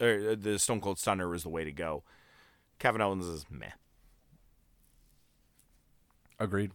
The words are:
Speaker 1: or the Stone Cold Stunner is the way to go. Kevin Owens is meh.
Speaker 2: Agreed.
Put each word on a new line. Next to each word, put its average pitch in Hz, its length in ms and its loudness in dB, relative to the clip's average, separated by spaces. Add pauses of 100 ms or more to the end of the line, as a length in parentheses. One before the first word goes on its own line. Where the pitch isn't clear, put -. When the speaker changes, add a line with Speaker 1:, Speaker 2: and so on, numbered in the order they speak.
Speaker 1:
or 110 340 4
the 104 240 0
Stone 113 220 2
Cold 98 180 -2
Stunner 92 340 0
is 82 100 -4
the 85 60 -8
way 80 140 -2
to 76 80 -6
go. 78 320 -4 (760)
Kevin 110 220 2
Owens 98 240 0
is 82 240 -6
meh. 57 200 -12 (2750)
Speaker 2:
Agreed. 98 360 0